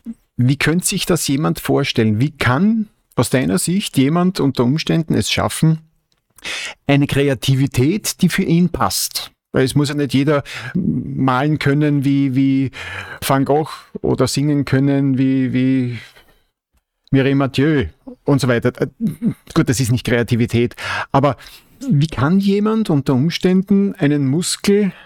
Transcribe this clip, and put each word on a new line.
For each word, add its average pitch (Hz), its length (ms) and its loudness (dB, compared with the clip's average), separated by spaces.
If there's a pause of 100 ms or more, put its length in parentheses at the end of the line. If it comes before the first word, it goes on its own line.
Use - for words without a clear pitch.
(360)
Wie 123 200 2
könnte 165 300 0
sich - 200 -4
das 170 220 0
jemand 156 320 -2
vorstellen? 117 600 0
Wie 147 120 0
kann 202 560 0 (280)
aus - 140 0
deiner - 280 0
Sicht - 380 -2
jemand 170 440 2
unter 135 240 0
Umständen 160 500 0
es 107 160 -2
schaffen, 160 480 0 (1080)
eine 143 200 2
Kreativität, 139 1160 0
die 175 60 4
für 190 140 -2
ihn 170 280 2
passt? - 600 -4 (240)
Weil 135 100 2
es 131 120 0
muss 143 120 2
ja 151 60 -6
nicht 147 180 -4
jeder 143 300 2 (320)
malen 139 840 -2
können 143 440 0
wie, 139 300 0
wie 135 380 2 (520)
Van 135 200 2
Gogh 151 260 0 (320)
oder - 240 0
singen 143 380 0
können 139 520 0
wie, 131 360 0
wie 127 460 0 (1120)
Mireille 139 240 2
Mathieu 139 500 0 (380)
und 143 160 2
so 127 80 -2
weiter. 120 320 2
Äh, 135 80 -2 (680)
gut, 165 140 2
das 117 100 0
ist 120 140 0
nicht 120 120 -2
Kreativität. 120 680 0 (380)
Aber 139 240 4 (520)
wie 160 200 4
kann 180 320 2
jemand 208 500 0
unter 139 240 0
Umständen 185 800 2
einen 143 320 0
Muskel 185 680 0 (140)